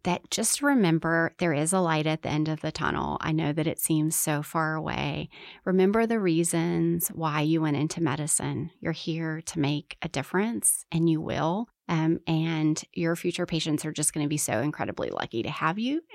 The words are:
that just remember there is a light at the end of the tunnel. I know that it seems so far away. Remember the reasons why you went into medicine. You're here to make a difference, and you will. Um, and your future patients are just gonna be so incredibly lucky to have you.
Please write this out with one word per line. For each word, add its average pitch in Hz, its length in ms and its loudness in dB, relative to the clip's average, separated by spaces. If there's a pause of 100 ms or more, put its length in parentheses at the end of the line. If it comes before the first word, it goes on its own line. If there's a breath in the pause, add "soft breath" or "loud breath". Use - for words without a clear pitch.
that - 280 -2
just - 300 0
remember 165 760 4
there 170 160 2
is 156 200 2
a 190 60 4
light 160 280 2
at 156 140 0
the - 80 -4
end 156 180 0
of 156 140 -2
the 156 100 -4
tunnel. - 500 -2
I 160 100 -2
know 156 220 0
that 160 140 0
it - 120 -4
seems 156 360 2
so 147 260 0
far 156 340 -2
away. 147 540 -4 (360 loud breath)
Remember 196 400 4
the 226 140 0
reasons 170 920 2
why 151 320 -2
you 160 200 2
went 151 160 2
into 156 240 -2
medicine. 147 800 -2
You're 165 120 -4
here 160 540 -6
to - 140 -8
make 143 420 -2
a 170 80 -6
difference, 202 840 -2
and 165 180 4
you 160 120 2
will. 160 460 -2 (200)
Um, 165 380 2
and 160 560 2 (120)
your 170 240 0
future 175 280 -2
patients 156 380 -2
are 156 80 -6
just 151 220 -4
gonna 147 160 -2
be 147 80 -2
so 110 240 -2
incredibly 117 480 -4
lucky 50 340 -4
to - 60 -6
have 160 280 0
you. 269 240 -2 (140)